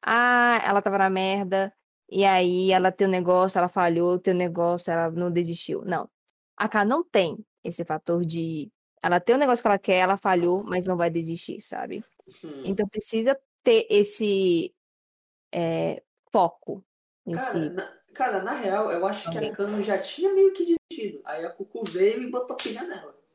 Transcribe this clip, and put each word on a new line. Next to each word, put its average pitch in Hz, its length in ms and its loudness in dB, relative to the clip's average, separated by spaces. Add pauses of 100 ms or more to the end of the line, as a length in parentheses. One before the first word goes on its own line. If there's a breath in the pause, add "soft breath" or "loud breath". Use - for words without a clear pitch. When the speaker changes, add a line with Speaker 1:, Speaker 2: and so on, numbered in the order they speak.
Speaker 1:
ah, 240 600 4
ela 202 180 2
tava 196 160 0
na 190 120 4
merda, 190 640 0 (360)
e 196 160 2
aí 185 460 4
ela 185 200 4
tem 190 160 2
um 190 40 2
negócio, 180 460 2
ela 180 120 2
falhou, 175 500 2
tem 185 140 0
um 180 40 2
negócio, 175 540 0
ela 165 200 0
não 175 200 -2
desistiu. 170 540 -4
Não. 165 240 -4 (480)
A 214 100 -2
K 208 160 0
não 269 200 2
tem 175 340 0 (260)
esse 170 220 -6
fator 170 400 -2
de, 165 440 -6 (320)
ela 175 200 2
tem 233 140 2
um 269 40 2
negócio 254 240 2
que - 40 2
ela 202 120 2
quer, 185 200 2
ela 185 180 2
falhou, 180 460 2
mas 185 220 -4
não 185 120 -2
vai 170 120 2
desistir, 165 520 -8
sabe? - 420 -12 (400)
Speaker 2:
Hum. 143 220 -16
Speaker 1:
Então 196 220 -2
precisa 226 520 -2 (240)
ter 220 260 4
esse, 196 840 2 (800)
é, 165 500 -2 (280)
foco 190 520 0 (420)
em 175 60 -10
Speaker 2:
Cara, - 200 -6
Speaker 1:
si. 165 180 -4
Speaker 2:
na... 180 200 -10 (240)
cara, 220 300 -4
na 233 100 -6
real, 208 380 -2
eu 170 160 -2
acho 208 240 -6
que 165 60 -6
a - 20 -6
Speaker 1:
Alguém. 147 140 -6
Speaker 2:
Canon 208 280 -4
já 196 180 -2
tinha 370 340 -2
meio 381 180 6
que 381 140 -4 (260)
desistido. 190 320 -10
Aí 160 220 -10
a 170 40 -8
Cucu 214 360 -12
veio 190 380 0
e 247 60 -10
botou 247 280 -6
pilha - 260 -8
nela. - 320 -14 (200)